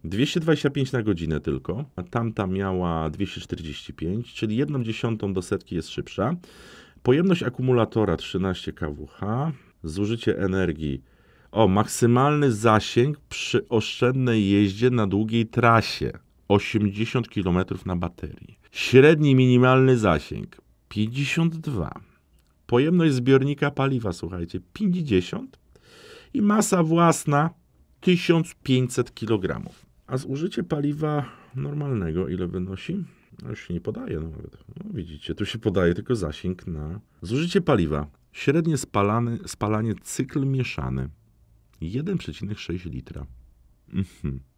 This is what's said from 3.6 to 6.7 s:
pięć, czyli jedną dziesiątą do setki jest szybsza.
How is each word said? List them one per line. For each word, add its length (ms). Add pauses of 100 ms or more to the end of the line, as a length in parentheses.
pięć, 400
czyli 220
jedną 280
dziesiątą 500
do 80
setki 340
jest 140
szybsza. 460 (680)